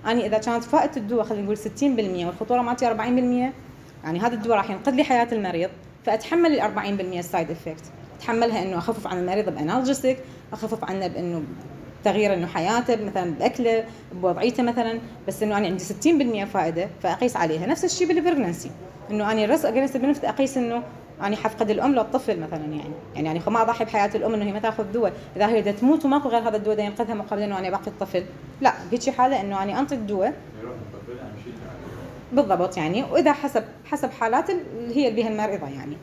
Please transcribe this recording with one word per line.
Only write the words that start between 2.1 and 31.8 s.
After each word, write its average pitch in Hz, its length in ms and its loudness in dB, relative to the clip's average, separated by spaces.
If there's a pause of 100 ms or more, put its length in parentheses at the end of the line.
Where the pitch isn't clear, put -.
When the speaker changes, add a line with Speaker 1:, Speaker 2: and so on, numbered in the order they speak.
Speaker 1:
والخطورة 220 360 0
مالتي 240 260 0
أربعين 233 280 2
بالمية، 247 380 2 (500)
يعني 165 160 -2
هذا 240 140 2
الدواء 220 240 2
راح 190 120 2
ينقذ 190 220 0
لي 262 120 4
حياة 233 280 4
المريض، 180 380 0 (360)
فأتحمل 311 480 4
الأربعين 202 440 0
بالمية 180 240 -4
سايد 170 300 -2
effect، 160 320 -8 (340)
أتحملها 226 460 0
إنه 190 140 -2
أخفف 202 300 -4
عن 180 120 -2
المريض 190 300 0
بأنالجيسيك، 254 680 0 (360)
أخفف 220 300 -4
عنه 190 240 -4
بإنه 170 360 -4 (600)
تغيير 202 300 4
إنه 170 140 0
حياته 214 580 0
مثلًا 185 340 -2
بأكله 226 460 2 (280)
بوضعيته 185 500 2
مثلًا، 233 360 0 (280)
بس 196 160 -4
إنه 214 140 2
أنا 208 100 2
عندي 180 160 -2
ستين 311 340 2
بالمية 226 280 2
فائدة 170 420 0 (160)
فأقيس 202 340 2
عليها. 165 300 0
نفس 330 180 2
الشيء 349 220 2
بالبريجننسي، 302 640 2 (400)
إنه 208 200 2
أنا 214 140 4
الريسك 302 200 4
أجينست 269 320 2
بنفيت 285 280 2
أقيس 262 320 0
إنه 240 260 0 (380)
أنا 202 140 0
حفقد 220 340 0
الأم 247 260 4
للطفل 220 440 0
مثلًا، 156 260 -6
يعني، 151 280 -6 (220)
يعني 156 160 -2
أنا 170 80 0
خو 202 120 0
ما 226 100 4
أضحي 226 240 2
بحياة 208 300 2
الأم 220 180 0
إنه 208 120 0
هي 202 60 -2
ما 208 80 -4
تاخذ 226 320 -2
دواء، 220 220 2 (220)
إذا 202 120 4
هي 220 140 4
دا 202 100 0
تموت 277 340 4
وماكو 277 240 4
غير 226 120 4
هذا 214 160 0
الدواء 214 200 0
دا 208 60 0
ينقذها 208 300 -2
مقابل 208 280 -4
إنه 202 180 -2
أنا 185 100 -4
باقي 196 180 -4
الطفل، 190 360 -4 (380)
لا، 269 120 6 (180)
بهيجي 247 200 0
حالة 254 300 2
إنه 196 220 -2
أنا 202 160 -2
أنطي 285 160 -2
الدواء. 208 380 0 (280)
Speaker 2:
يروح 123 120 -12
الطفل، - 460 -14
أهم 104 240 -14
شيء 117 100 -12
يعني. - 240 -14 (560)